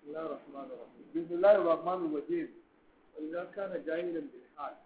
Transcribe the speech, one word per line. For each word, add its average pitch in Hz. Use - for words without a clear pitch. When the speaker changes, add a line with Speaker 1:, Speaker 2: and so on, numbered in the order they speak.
Speaker 1:
بسم 147
الله 160
الرحمن 139
الرحيم. 117
Speaker 2:
بسم 170
الله 202
الرحمن 170
الرحيم. 156
Speaker 1:
وإذا 160
كان 196
جاهلا 165
بالحال. 131